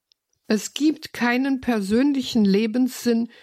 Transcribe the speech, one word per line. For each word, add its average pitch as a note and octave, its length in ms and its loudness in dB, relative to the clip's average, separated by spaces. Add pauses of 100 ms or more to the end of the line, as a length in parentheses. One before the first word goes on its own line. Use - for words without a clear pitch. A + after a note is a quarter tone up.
(460)
Es - 300 -2
gibt D4 360 -2
keinen B3+ 480 -2
persönlichen A#3+ 840 0
Lebenssinn A#3 840 0 (120)